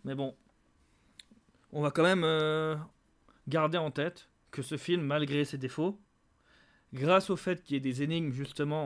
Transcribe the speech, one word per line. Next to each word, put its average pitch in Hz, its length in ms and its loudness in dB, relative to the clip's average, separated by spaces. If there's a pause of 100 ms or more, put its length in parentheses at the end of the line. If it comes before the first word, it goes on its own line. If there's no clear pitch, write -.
Mais 135 100 -6
bon. 135 200 -4 (1400)
On 147 100 -2
va 147 80 2
quand 160 120 2
même, 180 220 4
euh, 156 520 0 (720)
garder 160 300 2
en 156 120 0
tête 151 380 -4 (220)
que 139 120 -6
ce 151 140 -6
film, 170 260 0
malgré 143 420 2
ses 143 140 -4
défauts, 156 420 -2 (920)
grâce 175 360 4
au 185 60 2
fait 180 260 -4
qu'il - 120 -4
y - 40 2
ait - 20 0
des 131 220 -2
énigmes 156 300 0
justement 147 540 -4